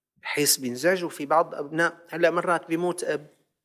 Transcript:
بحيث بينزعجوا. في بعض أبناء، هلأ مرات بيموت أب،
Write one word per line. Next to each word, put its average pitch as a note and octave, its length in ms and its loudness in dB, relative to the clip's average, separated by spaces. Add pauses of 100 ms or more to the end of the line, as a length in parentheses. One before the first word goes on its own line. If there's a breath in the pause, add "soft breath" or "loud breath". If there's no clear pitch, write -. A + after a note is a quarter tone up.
(160)
بحيث - 400 0
بينزعجوا. D3 520 0
في C#3+ 180 -10
بعض D#3+ 280 2
أبناء، D#3+ 560 -2
هلأ E3 200 4
مرات E3+ 380 0
بيموت F3 360 -2
أب، D3+ 220 -2 (380)